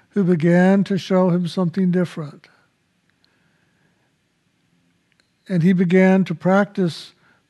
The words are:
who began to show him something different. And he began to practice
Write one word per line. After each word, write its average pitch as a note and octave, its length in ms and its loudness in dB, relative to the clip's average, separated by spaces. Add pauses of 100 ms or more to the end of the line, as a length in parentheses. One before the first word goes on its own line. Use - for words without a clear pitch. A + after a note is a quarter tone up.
(120)
who G3+ 120 -2
began F3+ 600 2
to G3 140 -4
show F#3 320 0
him F3 180 -2
something F3+ 420 -4
different. E3+ 580 -6 (3000)
And F3 160 -2
he F#3+ 100 2
began F#3+ 520 2
to E3+ 100 -8
practice F#3+ 760 -2 (360)